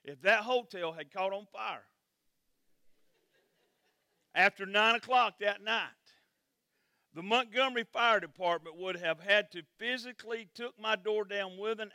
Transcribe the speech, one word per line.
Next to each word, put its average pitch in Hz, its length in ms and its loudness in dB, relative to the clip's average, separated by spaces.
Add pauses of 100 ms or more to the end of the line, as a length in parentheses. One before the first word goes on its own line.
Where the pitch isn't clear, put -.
If 139 180 -14
that 208 180 4
hotel 208 520 -2
had 151 200 -14
caught 190 220 -2
on 202 180 -8
fire 196 320 -8 (2500)
after 196 300 4
nine 208 300 4
o'clock 233 460 2
that 202 220 -2
night, 208 280 -4 (1200)
the 160 80 -12
Montgomery 240 640 0
Fire 226 360 2
Department 170 560 -4
would 180 200 -6
have 165 240 -2
had 202 320 2
to 175 100 -10 (160)
physically 226 760 -8
took 240 240 -10
my 220 180 0
door 214 280 -2
down 190 320 -6
with 214 240 -4
an 208 140 -10